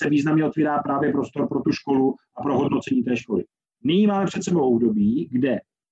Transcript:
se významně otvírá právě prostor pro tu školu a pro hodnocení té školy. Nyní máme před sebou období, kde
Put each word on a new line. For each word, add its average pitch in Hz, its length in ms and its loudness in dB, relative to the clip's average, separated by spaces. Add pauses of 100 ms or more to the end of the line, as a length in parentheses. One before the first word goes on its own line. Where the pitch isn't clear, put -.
se 151 60 -2
významně 156 360 2
otvírá 151 340 -2
právě 143 320 -2
prostor 139 360 -4
pro 139 140 -2
tu - 100 0
školu 131 440 0 (200)
a - 80 -12
pro 139 140 -2
hodnocení 135 460 0
té 120 140 0
školy. 110 260 -4 (400)
Nyní 185 240 4
máme 196 180 0
před - 180 -4
sebou 147 320 2
období, 117 560 2
kde 123 280 0 (320)